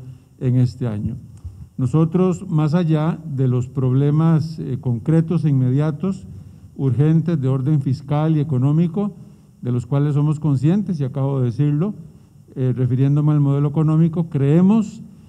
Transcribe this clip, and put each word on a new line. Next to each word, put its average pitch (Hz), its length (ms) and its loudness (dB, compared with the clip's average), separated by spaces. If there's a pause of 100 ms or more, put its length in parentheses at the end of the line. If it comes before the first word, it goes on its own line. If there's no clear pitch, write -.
(400)
en 127 160 0
este 123 300 0
año. 110 300 -6 (600)
Nosotros, 165 720 0
más 151 260 0
allá 160 500 0
de 135 220 -2
los 123 220 0
problemas, 151 880 0
eh, 139 220 -6
concretos 160 640 0
e 160 40 2
inmediatos, 147 800 -2 (500)
urgentes 151 640 2
de 127 60 -2
orden 135 340 0
fiscal 147 560 0
y 151 40 2
económico, 160 720 0 (480)
de 123 80 -4
los 123 160 -2
cuales 143 280 0
somos 151 260 0
conscientes, 160 580 0
y 143 60 -2
acabo 135 340 -2
de 127 80 2
decirlo, 147 480 0 (640)
eh, 131 200 -2
refiriéndome 135 540 2
al 151 80 4
modelo 143 300 2
económico, 160 600 2
creemos 180 760 2 (260)